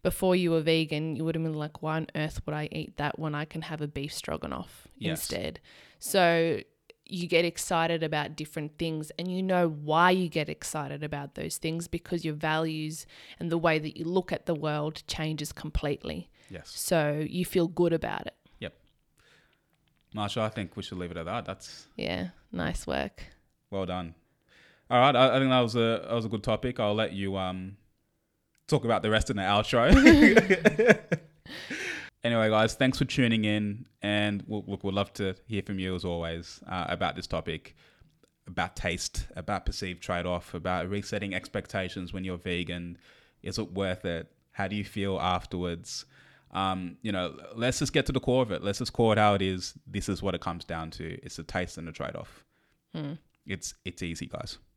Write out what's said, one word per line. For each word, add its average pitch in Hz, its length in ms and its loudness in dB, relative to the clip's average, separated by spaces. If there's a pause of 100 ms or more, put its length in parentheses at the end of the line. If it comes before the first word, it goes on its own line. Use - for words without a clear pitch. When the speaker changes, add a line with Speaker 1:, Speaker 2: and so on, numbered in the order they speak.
Speaker 1:
before 185 320 2
you 175 160 2
were 160 100 4
vegan, 160 540 2
you 160 100 -4
would 165 80 0
have 160 100 -2
been 160 100 -2
like, 151 280 -8
"Why 156 140 -2
on 160 200 -4
earth 156 300 -4
would 151 80 -6
I 151 180 -4
eat - 260 -8
that 147 200 -4
when 156 160 -4
I 147 120 -4
can 156 180 -10
have 151 180 -8
a 147 60 -4
beef 147 260 -8
stroganoff - 760 -8 (100)
Speaker 2:
Yes. 90 240 -4
Speaker 1:
instead?" - 380 -6 (380)
So 165 640 4 (460)
you 175 220 -4
get 170 180 4
excited 165 580 0
about 151 320 -4
different 151 420 -8
things 156 400 -4
and 180 140 -6
you 185 100 -2
know 180 280 4
why 156 420 4
you 185 160 4
get 151 220 -2
excited 147 540 -8
about 143 320 -8
those 156 220 -6
things 165 300 -4
because 170 380 -4
your 151 100 -2
values 156 720 -2 (320)
and 170 120 -4
the 170 60 2
way 160 220 4
that 151 180 -6
you 165 80 -6
look 180 280 0
at - 120 -6
the 170 80 0
world 151 540 -2
changes 156 460 -4
completely. - 760 -4 (200)
Speaker 2:
Yes. - 280 -14
Speaker 1:
So 151 500 0
you 180 180 -2
feel 170 220 2
good 170 260 2
about - 340 -4
it. - 80 -12 (240)
Speaker 2:
Yep. 92 140 -10 (1400)
Marsha, 107 260 -2
I 110 80 0
think 104 260 -6
we 98 80 -8
should 95 160 -10
leave 87 120 -6
it 85 60 -8
at 82 80 -6
that. 113 200 -4
That's - 500 -12
Speaker 1:
Yeah, - 340 -4 (220)
nice - 340 -6
work. - 380 -6 (480)
Speaker 2:
Well 95 140 -4
done. 87 280 -8 (760)
All 123 100 6
right, 131 160 8
I, 127 220 6
I - 20 6
think 135 100 4
that 127 120 6
was 117 140 0
a, 113 320 2
that - 60 -2
was 113 120 0
a 107 40 -4
good 107 140 -4
topic. 120 360 -2
I'll 104 140 2
let 107 200 0
you, 98 240 -4
um, 92 400 -6 (880)
talk 151 160 2
about 113 200 2
the 107 80 2
rest 107 180 4
in 104 80 -2
the 95 60 0
outro. 110 480 6
<laughs> 208 1300 8 (1040)
Anyway, 113 260 4
guys, 107 240 6
thanks 127 240 2
for 143 80 2
tuning 113 400 4
in. 104 400 0 (160)
And 104 460 0
we'll, 104 200 -6
look, 98 160 -6
we'd 98 120 0
love 101 180 0
to 95 220 -2 (120)
hear 104 140 -2
from 98 160 -6
you 92 160 -2
as 87 100 -4
always, 85 640 -6
uh, 90 220 -4
about 80 260 0
this 90 120 -8
topic, - 480 -6 (720)
about 90 280 -4
taste, - 600 -4
about 92 320 -6
perceived 90 340 -6
trade-off, 87 540 -4
about 90 340 -2
resetting 101 460 -4
expectations 92 800 -6
when 92 100 -6
you're 92 140 -6
vegan. 87 600 -6 (460)
Is 92 160 -6
it 101 140 -6
worth 92 320 -2
it? 82 260 -4 (220)
How 98 140 -4
do 101 80 -4
you 101 80 -2
feel 98 360 -2
afterwards? 90 840 -4 (460)
Um, 92 520 -2
you 110 80 -4
know, 87 240 -2 (180)
let's 120 240 -2
just 139 160 -2
get 143 140 2
to 156 40 -2
the 131 80 0
core 127 220 2
of 113 100 0
it. 78 120 -2
Let's 101 160 -2
just 120 140 -6
call 113 180 4
it 107 80 4
how 104 160 6
it 95 80 0
is. 92 320 -4 (100)
This 98 240 -6
is 95 140 -2
what 95 100 0
it 85 80 -4
comes 85 240 -6
down 82 260 -6
to. 80 300 -10
It's - 160 -14
a 82 60 -12
taste 90 340 -6
and 80 100 -10
a 80 40 -12
trade-off. - 520 -10 (520)
Speaker 1:
Hmm. 151 180 -8 (320)
Speaker 2:
It's, - 380 -10
it's - 180 -10
easy, 82 240 -6
guys. - 320 -10 (200)